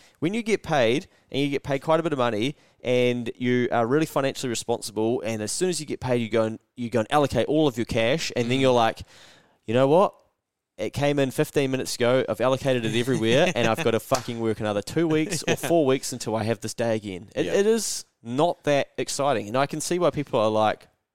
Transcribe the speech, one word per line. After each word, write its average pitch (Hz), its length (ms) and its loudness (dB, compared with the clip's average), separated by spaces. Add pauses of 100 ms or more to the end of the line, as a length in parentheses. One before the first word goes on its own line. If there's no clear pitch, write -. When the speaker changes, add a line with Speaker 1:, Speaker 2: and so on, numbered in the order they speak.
(200)
Speaker 1:
When 175 140 -2
you 233 80 -4
get 214 220 -2
paid, 139 420 2 (260)
and 127 120 -2
you 143 60 0
get 139 120 -2
paid 139 220 -2
quite 160 160 2
a 165 40 -2
bit 165 80 -4
of 147 60 -2
money, 120 380 0 (280)
and 123 540 2
you 123 340 2
are 117 140 2
really 151 220 2
financially 135 420 -2
responsible, 113 720 -2
and 110 220 -4
as 107 80 -4
soon 185 180 -2
as 160 100 -4
you 151 60 -8
get 135 140 -8
paid, 123 220 -2
you 113 80 -4
go 113 140 2
and, 110 160 -4 (160)
you 120 140 -6
go 123 100 0
and - 120 0
allocate 139 360 2
all 151 200 2
of 123 100 -2
your 117 80 -2
cash, 120 500 0
and 120 140 0
then 131 80 0
Speaker 2:
Mm. 135 40 0
Speaker 1:
you're 131 120 6
like, 113 300 2 (640)
"You 110 80 0
know 131 120 6
what? 175 280 4 (640)
It 107 140 -4
came 143 260 0
in 139 100 2
fifteen 143 400 -2
minutes 131 260 -4
ago. 123 320 2
I've 107 140 -2
allocated 127 440 0
it 110 140 -2
everywhere, 123 520 2
Speaker 2:
<laughs> - 40 -4
Speaker 1:
and 117 120 2
I've 113 160 0
gotta 113 160 2
fucking 123 400 -2
work 113 200 -2
another 104 220 -2
two 165 260 -2
weeks 156 400 -2
or 160 80 0
Speaker 2:
<laughs> - 140 -4
Speaker 1:
four 165 160 4
weeks 135 260 0
until 117 240 -4
I 110 100 -2
have 110 160 -2
this 110 120 -8
day 117 220 -2
again." 98 400 -8
It, 156 100 0
Speaker 2:
Yeah. - 80 -2
Speaker 1:
it 202 140 2
is 220 380 0 (180)
not 131 400 -2
that 143 240 2 (100)
exciting, 131 500 -2
and 107 80 -4
I 135 120 2
can 160 140 -8
see 175 180 -2
why 170 100 2
people 139 300 -2
are 107 100 4
like, 107 380 0 (280)